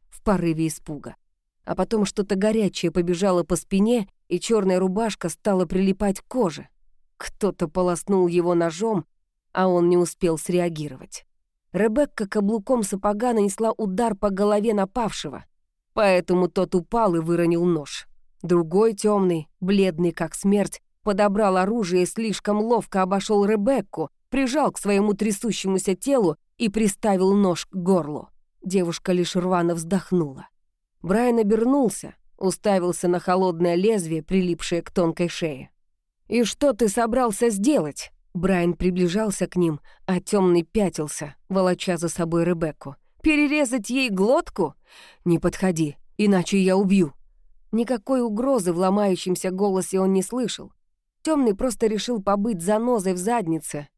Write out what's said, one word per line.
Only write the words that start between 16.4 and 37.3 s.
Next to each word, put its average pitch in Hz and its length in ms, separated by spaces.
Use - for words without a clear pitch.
тот 185 260
упал 190 400
и 165 40
выронил 170 440
нож. 165 440
Другой 180 520
тёмный, 190 540
бледный 180 500
как 160 240
смерть, 202 460
подобрал 202 520
оружие 185 480
и - 20
слишком 208 540
ловко 214 420
обошёл 202 440
Ребекку, 208 640
прижал 262 440
к - 60
своему 202 340
трясущемуся 196 840
телу 220 400
и 233 100
приставил 202 640
нож 190 340
к - 60
горлу. 170 560
Девушка 180 520
лишь 180 240
рвано 175 360
вздохнула. 165 760
Брайан 233 380
обернулся, 226 760
уставился 180 720
на 175 140
холодное 180 540
лезвие, 175 480
прилипшее 175 580
к - 100
тонкой 170 380
шее. 131 420
«И 240 160
что 262 300
ты 214 160
собрался 233 600